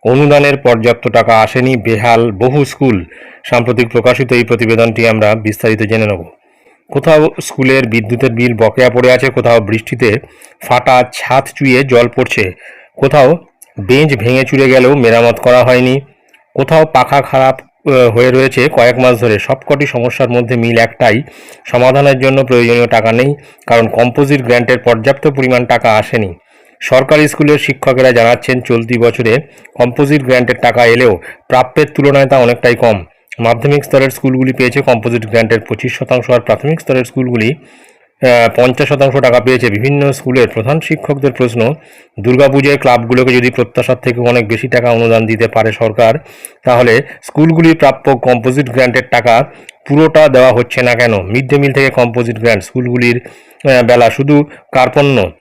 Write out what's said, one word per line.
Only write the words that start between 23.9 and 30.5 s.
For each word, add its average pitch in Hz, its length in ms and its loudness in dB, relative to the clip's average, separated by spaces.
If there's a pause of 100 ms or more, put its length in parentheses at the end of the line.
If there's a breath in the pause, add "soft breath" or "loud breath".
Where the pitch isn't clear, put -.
গ্র্যান্টের 120 380 0
পর্যাপ্ত 120 480 0
পরিমাণ 127 380 -2
টাকা 117 300 0
আসেনি। 107 380 -4 (460 soft breath)
সরকারি 147 480 2
স্কুলের 147 320 0
শিক্ষকেরা 131 520 0
জানাচ্ছেন, 117 500 0
চলতি 117 360 -4
বছরে 117 400 0 (380 loud breath)
কম্পোজিট 135 480 0
গ্র্যান্টের 123 380 0